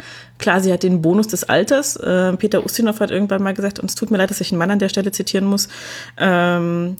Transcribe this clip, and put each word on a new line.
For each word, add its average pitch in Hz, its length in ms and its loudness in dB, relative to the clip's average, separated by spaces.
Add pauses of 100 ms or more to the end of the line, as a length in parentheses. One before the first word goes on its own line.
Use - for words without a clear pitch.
(380)
klar, 190 240 2
sie 190 100 2
hat 180 100 -2
den 185 200 2
Bonus 196 240 4
des - 180 -6
Alters. 226 520 2
Äh, 185 420 0
Peter 208 260 0
Ustinov 214 360 -2
hat 202 100 0
irgendwann 196 320 0
mal 196 100 0
gesagt, 202 280 -4
"Und 190 100 -6
es - 60 -8
tut 226 140 -4
mir 214 60 2
leid, 190 140 2
dass 202 100 -6
ich 180 120 -6
einen 175 60 2
Mann 175 120 0
an 202 80 2
der 196 100 2
Stelle 196 240 -2
zitieren 196 320 -2
muss, 196 240 0 (480)
ähm, 175 840 2